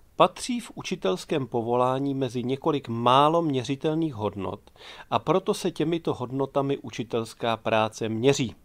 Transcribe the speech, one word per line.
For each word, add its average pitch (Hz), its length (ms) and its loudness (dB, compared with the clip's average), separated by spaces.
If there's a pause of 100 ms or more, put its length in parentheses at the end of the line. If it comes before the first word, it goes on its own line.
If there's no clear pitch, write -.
(160)
patří 233 440 2
v - 160 -14
učitelském 175 720 -4
povolání 127 640 0
mezi 127 300 -4
několik 135 460 -2
málo 135 520 4
měřitelných 151 720 -2
hodnot, 101 460 -4 (500)
a 120 100 2
proto 185 340 2
se 180 180 -2
těmito 165 420 -2
hodnotami 135 640 -2
učitelská 113 800 -4
práce 110 520 0
měří. 117 560 2